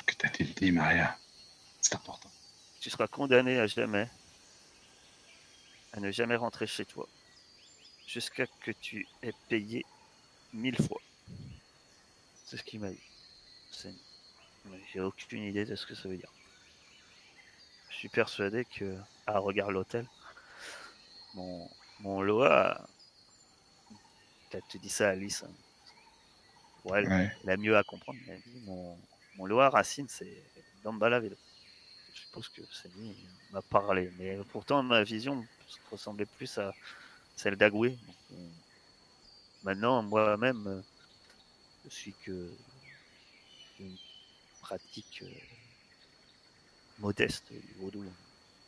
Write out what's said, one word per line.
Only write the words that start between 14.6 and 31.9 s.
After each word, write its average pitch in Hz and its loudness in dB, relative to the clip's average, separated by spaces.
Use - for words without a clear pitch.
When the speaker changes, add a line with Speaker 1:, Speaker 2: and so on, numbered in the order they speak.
Speaker 2:
mais 95 -18
j'ai 95 -6
aucune 101 -6
idée 101 -2
de 110 -6
ce - -8
que - -14
ça 101 -12
veut 92 -8
dire. - -14
Je - -12
suis 98 -8
persuadé 110 0
que, 95 -8
ah, 107 2
regarde 101 0
l'hôtel, 117 -2
mon, 90 -10
mon 98 -2
Loa, 107 6
t'as, 98 -8
tu 95 -12
dis 98 -12
ça 104 4
à - 4
Alice, 98 -4
hein. - -16
Pour 92 -2
elle, 101 4
Speaker 1:
Ouais. 95 4
Speaker 2:
elle 101 -4
a 95 2
mieux 107 6
à 101 8
comprendre. 110 -10
Elle 92 -14
dit, 120 -20
mon, 90 -10
mon 95 -8
Loa 123 8
Racine, 123 2
c'est - -14
Dambalavedo. 110 0